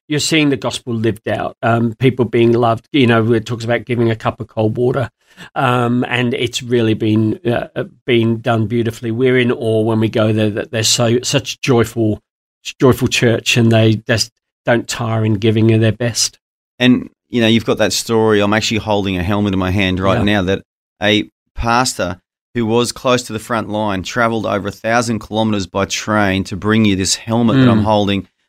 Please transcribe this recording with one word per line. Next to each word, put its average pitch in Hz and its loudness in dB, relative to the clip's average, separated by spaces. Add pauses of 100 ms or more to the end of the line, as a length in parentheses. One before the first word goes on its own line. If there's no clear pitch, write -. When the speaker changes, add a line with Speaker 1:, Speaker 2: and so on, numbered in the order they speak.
Speaker 1:
You're 151 -2
seeing 151 0
the 135 0
gospel 123 -8
lived 110 -2
out. - -4
Um, 117 0
people 131 0
being 117 4
loved. 117 0
You 135 4
know, 113 4
it 113 0
talks 113 -8
about 117 -2
giving 117 0
a 113 -2
cup - -4
of 110 -12
cold 110 -2
water. 127 -2 (460)
Um, 123 0
and 120 -2
it's 117 -4
really 117 0
been, 107 0
uh, - -2
uh, 131 -4 (200)
been 113 0
done 113 0
beautifully. 113 -4
We're 127 2
in 120 2
awe 110 -2
when 110 0
we 110 2
go 110 2
there 107 0
that 104 -6
they're 110 -4
so, 117 0
such - -4
joyful, 113 0 (580)
joyful 123 4
church, - 0
and 113 4
they 110 4
just 110 -2 (340)
don't 117 0
tire 113 -4
in 110 2
giving 110 2
of 110 4
their 113 4
best. - -4 (400)
Speaker 2:
And, 123 2 (180)
you 120 -2
know, 113 4
you've 113 2
got 117 0
that 101 0
story. 110 2
I'm 104 2
actually 110 -2
holding 98 -2
a 90 -2
helmet 104 0
in 95 -2
my 92 -2
hand 92 0
right 95 0
Speaker 1:
Yeah. - 0
Speaker 2:
now 104 2
that 92 -2 (380)
a 107 2 (240)
pastor 117 -2 (360)
who 117 -2
was 117 0
close 123 -2
to - -12
the 107 -6
front 107 -4
line 104 -4
travelled 113 -2
over 101 -4
a - -6
thousand 113 -2
kilometres 107 -2
by 98 -2
train 98 0
to 107 -10
bring 107 2
you 98 2
this 92 -2
helmet 117 0
that 131 6
I'm 113 4
Speaker 1:
Mm. - 0
Speaker 2:
holding, 101 0 (220)